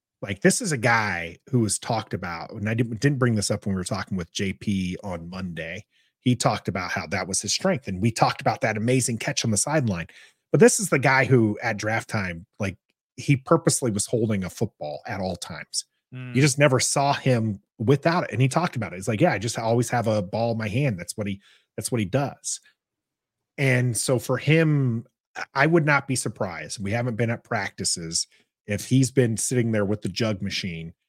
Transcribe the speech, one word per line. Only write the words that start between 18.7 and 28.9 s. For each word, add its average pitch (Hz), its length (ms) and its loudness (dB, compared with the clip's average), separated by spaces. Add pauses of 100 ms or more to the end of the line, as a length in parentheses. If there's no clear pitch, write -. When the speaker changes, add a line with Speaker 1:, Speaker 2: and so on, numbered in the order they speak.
Speaker 1:
about 92 160 -6
it. - 20 -10
He's 95 120 -8
like, 110 140 -2
"Yeah, 160 120 4
I 104 40 -2
just 110 220 -4
always 117 300 2
have 117 180 0
a 107 140 2
ball 113 320 -2
in 110 40 -4
my 110 120 -4
hand." 120 280 0
That's - 200 -12
what 101 100 -4
he, 98 140 -6 (340)
that's - 160 -6
what 120 80 0
he 104 60 0
does. 127 560 -4 (960)
And 123 400 2
so 131 220 0
for 127 180 -2
him, 143 680 2 (300)
I, - 80 -8 (100)
I 135 140 4
would 160 180 4
not 143 220 2
be 131 80 0
surprised. 92 680 -6
We 95 80 -2
haven't 120 260 -2
been 117 120 0
at 117 140 -4
practices. 92 840 -4 (400)
If 101 180 -4
he's 131 260 4